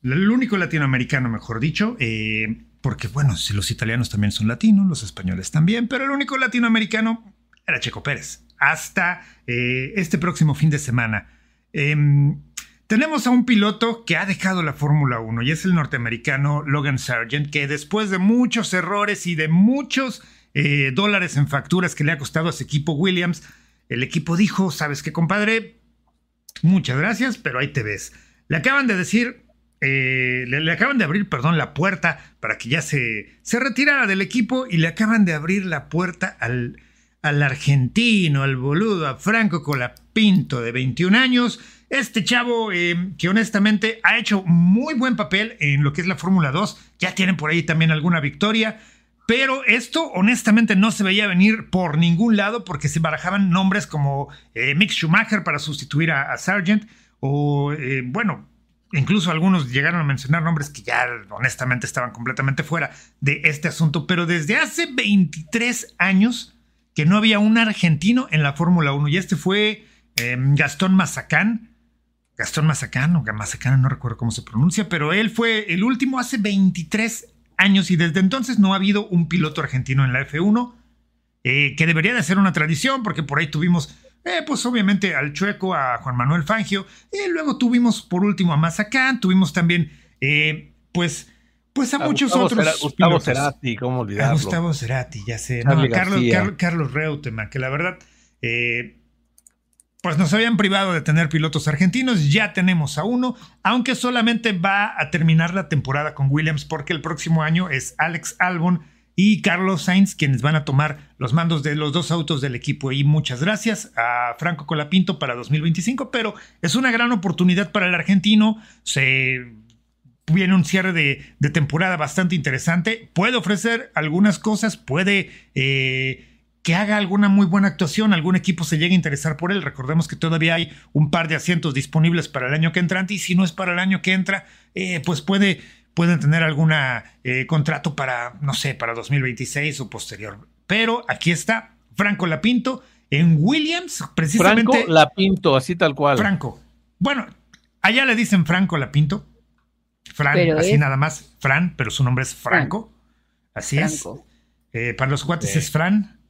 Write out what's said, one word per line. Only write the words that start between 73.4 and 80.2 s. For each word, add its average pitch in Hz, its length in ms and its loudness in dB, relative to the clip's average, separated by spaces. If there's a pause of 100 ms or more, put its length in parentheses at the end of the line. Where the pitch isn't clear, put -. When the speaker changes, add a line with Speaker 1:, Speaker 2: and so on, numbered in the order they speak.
Speaker 1:
no 131 80 4
recuerdo 123 280 -6
cómo 117 160 -4
se - 100 -8
pronuncia, 175 460 0
pero 156 240 -2
él 214 180 0
fue 226 420 0
el 180 100 0
último 262 360 0
hace 247 180 -4
veintitrés 196 960 0 (240)
años, 190 360 4
y 175 40 4
desde 165 220 2
entonces 208 400 2
no 190 140 6
ha 196 40 0
habido 202 300 2
un 175 220 0
piloto 156 320 -2
argentino 135 440 -2
en 127 80 0
la 127 100 0